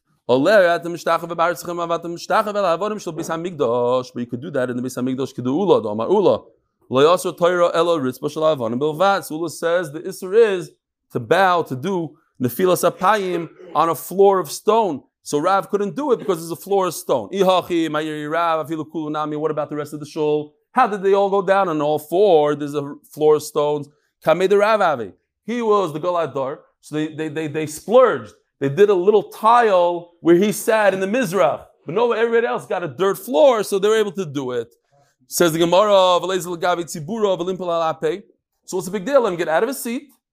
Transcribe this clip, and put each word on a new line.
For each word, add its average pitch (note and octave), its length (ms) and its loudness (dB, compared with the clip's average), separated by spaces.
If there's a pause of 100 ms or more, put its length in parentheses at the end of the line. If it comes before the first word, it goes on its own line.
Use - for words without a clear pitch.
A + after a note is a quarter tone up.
(280)
Oleh E3+ 460 6
at E3 80 -2
the E3+ 80 -8
mishtachim E3 380 -2
v'bartzachem E3+ 480 -2
avat E3+ 280 -4
mishtachim F3+ 480 -2
v'la'avodim G3+ 500 -2
shel F#3 120 -8
Beis D#3 160 -8
Hamikdash. B2+ 840 -2
But B2 80 -8
you A#2+ 60 -6
could A#2+ 160 -10
do F3 80 -12
that B2+ 180 -4
in B2 80 -6
the B2 60 -6
Beis B2+ 140 -10
Hamikdash. C3 380 -4
Kedu A#2+ 120 -8
Ula, D3 360 2
do A2 60 -6
Amar G#2+ 200 -4
Ula. E3 360 2 (460)
Lo B2+ 120 2
yasur F3 340 2
Torah F3 380 2
elo E3+ 240 2
ritzpa C3 320 -4
shel D#3 120 -8
avonim B2 360 0
bilvat. D#3 460 0
So D3+ 120 -10
Ula E3 120 -6
says E3+ 420 -2
the D3+ 100 -12
Isser F#3 340 -8
is G3 360 2 (420)
to C3+ 80 -4
bow, E3+ 420 2
to C#3 140 -8
do E3 420 -6 (200)
nefilas F3 520 0
apayim F3+ 580 -2 (260)
on D#3+ 140 2
a E3 60 0
floor G3 440 2
of D#3 120 -4
stone. G#3 520 0 (200)
So - 160 -4
Rav F#3 320 0
couldn't G3 260 -4
do C#4 160 -2
it G#3+ 60 2
because E3 220 -2
there's E3 100 -10
a E3 60 -8
floor F#3+ 320 -2
of D#3+ 60 -6
stone. A#2+ 360 -4
Ihachi, F3+ 580 0
Mayiri D3+ 420 -6
Rav, D#3+ 360 -2
Afilu D#3 240 -8
Kulu D#3 180 -8
Nami. D3+ 280 -6
What D#3 140 -2
about D3 200 -6
the D3+ 60 -8
rest D3 180 -8
of D3 60 -12
the D3 40 -14
shul? D3+ 480 -4 (200)
How B3+ 140 2
did G3+ 160 -4
they G3 120 2
all G3 160 2
go G3 100 0
down F#3+ 300 2
on D#3 100 -2
all D3 180 0
four? D#3+ 560 4
There's C#3+ 200 -6
a C#3+ 220 -6 (140)
floor D3+ 260 4
of D3+ 60 -2
stones. D3 460 -2 (340)
Kamei F3 280 2
the G3+ 80 4
Rav G#3 240 2
Avi. B2 320 -2 (300)
He A#3+ 180 -6
was G#3 300 0
the D3+ 80 -8
Goladar. D3+ 580 -4 (220)
So - 140 -14
they, D#3 200 -4
they, D3+ 140 -6
they, D#3 200 -6
they D3+ 180 -6
splurged. F3+ 680 2 (280)
They C#3 80 0
did F#3+ 220 4
a G#3 40 4
little F#3+ 300 4
tile F#3+ 960 2
where E3+ 160 6
he G3+ 160 4
sat G#3+ 420 0
in F#3+ 60 -4
the F#3+ 60 -2
Mizrach. F#3 600 0 (180)
But D3 100 -8
no, A#3 180 0
everybody A#3 340 0
else A#3 200 -6
got F#3 180 -4
a E3+ 40 -6
dirt F3+ 300 -2
floor, B3+ 460 4
so G3 160 -2
they G3+ 80 2
were A3 80 2
able G#3 160 0
to F#3+ 120 -6
do C3+ 280 -6
it. A#2 200 -6 (540)
Says F3 260 2
the E3 60 -2
Gemara, F3+ 640 4
"V'leizel F3+ 400 -4
gavi F3 240 -2
tzibura, F#3 520 -2
v'limpel F3 360 -4
al D#3+ 220 -2
apei." E3 280 -4 (440)
So - 100 -6
what's F3+ 100 -6
the F3+ 60 -10
big G3 120 -6
deal? C4+ 180 2
Let G#3 100 0
him F3 60 -4
get E3 100 -4
out D#3+ 160 2
of A#3+ 40 0
his C4 140 -8
seat A#3+ 300 -8 (200)